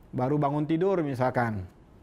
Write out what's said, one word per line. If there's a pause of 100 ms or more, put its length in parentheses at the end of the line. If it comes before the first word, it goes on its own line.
(100)
baru
bangun
tidur
misalkan, (340)